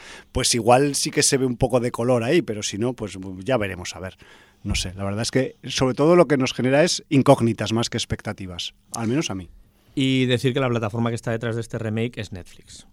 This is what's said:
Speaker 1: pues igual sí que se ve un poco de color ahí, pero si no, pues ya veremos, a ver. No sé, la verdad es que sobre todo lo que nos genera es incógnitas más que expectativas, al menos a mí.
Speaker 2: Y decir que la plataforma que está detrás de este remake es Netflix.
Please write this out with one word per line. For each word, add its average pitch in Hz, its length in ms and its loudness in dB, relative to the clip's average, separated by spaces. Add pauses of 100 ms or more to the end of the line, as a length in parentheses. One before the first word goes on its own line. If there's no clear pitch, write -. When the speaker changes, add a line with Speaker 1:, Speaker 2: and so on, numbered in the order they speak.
(320)
Speaker 1:
pues 127 220 0
igual 127 400 4
sí 135 160 -4
que 135 140 2
se 139 140 4
ve 131 100 0
un 120 100 -4
poco 127 220 2
de 120 120 -2
color 120 320 2
ahí, 156 200 2
pero 104 180 -6
si - 160 -6
no, 120 160 -2
pues 107 240 -10 (260)
ya 127 140 0
veremos, 92 380 -6
a 85 40 -14
ver. 92 160 -10 (480)
No 101 100 -4
sé, 90 220 -4
la 98 80 -8
verdad 101 180 -4
es 117 80 -4
que 131 260 -2 (100)
sobre 131 280 0
todo 151 220 4
lo 170 120 8
que 143 100 2
nos 127 160 0
genera 131 300 2
es - 260 -2
incógnitas 117 640 4
más 113 200 -2
que 117 60 -4
expectativas, 98 760 -8 (220)
al 117 120 -4
menos 143 220 -2
a 98 60 -8
mí. 92 140 -10 (440)
Speaker 2:
Y 131 320 2
decir 123 300 2
que 143 40 0
la 135 80 0
plataforma 117 440 -2
que 117 40 -2
está 120 160 -6
detrás 113 240 -4
de 117 60 -4
este 113 160 -10
remake 110 400 -4
es 107 140 -10
Netflix. - 600 -18